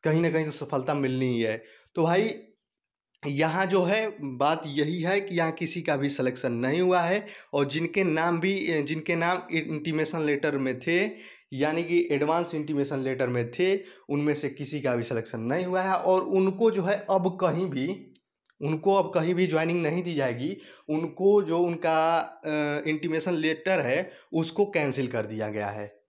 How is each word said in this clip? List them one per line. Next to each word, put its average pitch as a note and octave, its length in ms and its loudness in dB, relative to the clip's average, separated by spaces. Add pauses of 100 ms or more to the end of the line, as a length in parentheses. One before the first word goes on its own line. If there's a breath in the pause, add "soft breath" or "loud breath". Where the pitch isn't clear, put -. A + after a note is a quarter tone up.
कहीं D#3+ 180 4
ना E3 80 4
कहीं D#3+ 160 2
तो D3+ 60 -4
सफलता C#3+ 420 -2
मिलनी C3 320 0
ही B2 160 0
है। A2 220 -2 (320 loud breath)
तो E3+ 80 2
भाई F#3+ 320 2 (920)
यहाँ D#3+ 380 0
जो F#3 180 2
है G#3 380 0
बात C#3+ 460 0
यही D3+ 340 -2
है F#3+ 200 2
कि G3 140 -6
यहाँ E3 160 2
किसी E3 300 -6
का D3+ 160 0
भी C#3 120 0
सिलेक्शन B2+ 420 -2
नहीं B2+ 300 0
हुआ F3+ 200 4
है G3 260 0 (260 loud breath)
और C#3+ 120 2
जिनके E3 380 -2
नाम E3 360 2
भी, F3 440 0
जिनके D#3+ 320 -2
नाम E3+ 420 0
इंटीमेशन D#3 640 -2
लेटर D3 360 0
में C3 220 -2
थे, F3+ 300 0 (440 loud breath)
यानी D3+ 300 0
कि E3+ 280 2
एडवांस D#3+ 440 0
इंटीमेशन C#3+ 440 -2
लेटर C3 280 -2
में A#2+ 240 -2
थे, F#3 280 2 (300 loud breath)
उनमें D3 240 2
से D3 160 -4
किसी C#3 320 -8
का B2+ 140 2
भी A#2+ 80 0
सिलेक्शन A#2 360 -4
नहीं C#3+ 260 -2
हुआ F#3 160 0
है। F#3+ 120 0
और F#3 300 2
उनको F#3+ 480 4
जो F#3 120 0
है G3+ 260 0
अब F#3 320 2
कहीं E3+ 240 2
भी, D3+ 480 -4 (480)
उनको D#3+ 340 2
अब F#3+ 180 2
कहीं E3+ 200 2
भी F3+ 140 2
ज्वाइनिंग E3 340 2
नहीं E3 220 0
दी E3+ 100 -4
जाएगी। C#3 440 -2 (320 loud breath)
उनको E3+ 540 2
जो E3 160 0
उनका, E3 600 2
अ, - 300 -8 (380)
इंटीमेशन D#3 460 -2
लेटर D#3+ 460 0
है D3 320 0 (220 loud breath)
उसको E3 320 0
कैंसिल C#3 420 0
कर A#2 180 -2
दिया G#2+ 240 -4
गया G#2 180 -4
है। G#2 420 -10